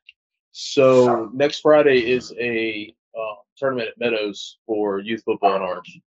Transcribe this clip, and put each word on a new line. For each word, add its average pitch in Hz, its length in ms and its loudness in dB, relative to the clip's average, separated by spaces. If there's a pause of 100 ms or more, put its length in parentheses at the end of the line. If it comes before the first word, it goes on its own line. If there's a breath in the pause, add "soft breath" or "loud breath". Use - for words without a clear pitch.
(520)
So 123 800 2
next 143 260 -2
Friday 143 500 4
is 123 300 -4
a, 113 560 -4 (200)
uh, 110 200 -8 (220)
tournament 127 320 -4
at 107 100 -20
Meadows 107 680 -4
for 104 340 -2
youth 107 260 -6
football 101 300 0
in 95 60 -2
Orange. 90 460 -10